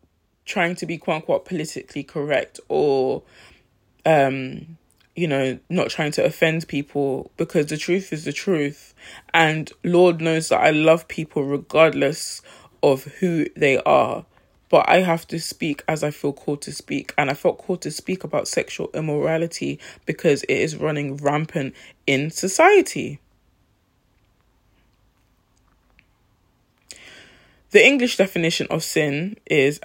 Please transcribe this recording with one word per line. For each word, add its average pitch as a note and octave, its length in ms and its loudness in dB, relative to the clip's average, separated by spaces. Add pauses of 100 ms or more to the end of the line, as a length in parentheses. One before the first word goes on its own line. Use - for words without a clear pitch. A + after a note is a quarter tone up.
(460)
trying F3 300 -2
to F3 100 -8
be D#3+ 120 -8
quote D#3 200 -4
unquote - 280 -2
politically D#3 580 -10
correct - 640 -4
or, C3+ 560 0 (800)
um, C#3 720 0 (380)
you E3 120 -2
know, C3+ 300 0 (120)
not F3 200 -2
trying D3+ 220 -4
to D#3 140 0
offend E3 420 0
people, C#3 680 -4
because E3 300 0
the D#3 100 -6
truth F#3 340 -2
is D#3 140 -8
the D3 80 -6
truth. D3+ 600 -4 (400)
And D#3+ 380 2 (140)
Lord F3 340 4
knows D#3+ 300 -2
that - 100 2
I D#3 120 4
love D#3+ 360 4
people D#3 380 -6
regardless C#3+ 960 0 (420)
of C3+ 220 2
who E3 500 -2
they C#3 280 2
are. C#3+ 420 2 (440)
But - 200 4
I E3+ 120 6
have E3 260 -2
to E3 120 -8
speak - 480 -6
as D#3 160 -2
I D3 80 -2
feel C#3+ 220 -6
called D3 300 -6
to D3+ 100 -12
speak. - 440 -10
And C#3+ 120 0
I C3+ 40 -2
felt - 260 -2
called F3+ 240 -6
to D3+ 80 -6
speak - 320 -8
about - 240 -4
sexual - 460 -6
immorality D3+ 880 -4 (260)
because D#3 380 0
it C3 140 -2
is D3+ 180 -2
running D3 420 -4
rampant C#3+ 580 -2 (320)
in C#3+ 240 0
society. G3 880 2 (4000)
The F3+ 140 8
English B3 320 4
definition F3 520 0
of D#3+ 140 -2
sin D#3 600 -2
is D3 400 2